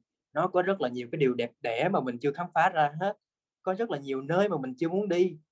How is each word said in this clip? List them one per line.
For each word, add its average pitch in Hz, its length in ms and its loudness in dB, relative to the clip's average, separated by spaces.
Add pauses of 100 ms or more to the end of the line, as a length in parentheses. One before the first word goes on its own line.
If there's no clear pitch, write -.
(340)
nó 165 140 0
có 180 140 2
rất 190 200 0
là 127 80 0
nhiều 123 220 -6
cái 160 80 -4
điều 131 140 4
đẹp 117 180 -2 (100)
đẽ 123 300 0
mà 175 100 2
mình 123 180 -4
chưa 143 120 0
khám 175 220 -6
phá 165 160 4
ra 156 300 2
hết, 196 180 -2 (460)
có 185 100 -2
rất 220 180 -2
là 151 60 -2
nhiều 135 240 -4
nơi 175 280 2
mà 170 80 -2
mình 131 200 -6
chưa 165 120 -2
muốn 196 200 0
đi, 175 280 2 (140)